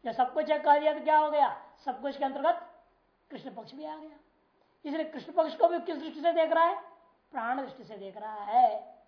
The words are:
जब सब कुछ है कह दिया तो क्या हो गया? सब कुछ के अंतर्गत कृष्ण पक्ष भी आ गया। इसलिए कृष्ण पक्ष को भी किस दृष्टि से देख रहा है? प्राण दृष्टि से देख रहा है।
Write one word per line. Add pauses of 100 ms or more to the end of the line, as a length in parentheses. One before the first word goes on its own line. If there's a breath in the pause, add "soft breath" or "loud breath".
जब
सब
कुछ
है
कह
दिया
तो
क्या
हो
गया? (220)
सब
कुछ
के
अंतर्गत (480)
कृष्ण
पक्ष
भी
आ
गया। (680)
इसलिए
कृष्ण
पक्ष
को
भी
किस
दृष्टि
से
देख
रहा
है? (500)
प्राण
दृष्टि
से
देख
रहा
है। (100)